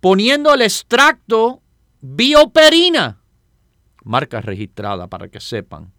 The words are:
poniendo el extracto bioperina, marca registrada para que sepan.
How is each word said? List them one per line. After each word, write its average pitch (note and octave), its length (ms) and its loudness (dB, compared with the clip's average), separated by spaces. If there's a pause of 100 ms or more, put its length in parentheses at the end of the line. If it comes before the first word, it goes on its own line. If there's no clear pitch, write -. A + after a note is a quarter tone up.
poniendo B3 520 2
el C4+ 100 2
extracto A#3 1000 0 (380)
bioperina, D4+ 1200 2 (800)
marca A#2+ 400 -6
registrada G2+ 640 -10
para F#2 220 -16
que G#2 120 -20
sepan. F2+ 580 -14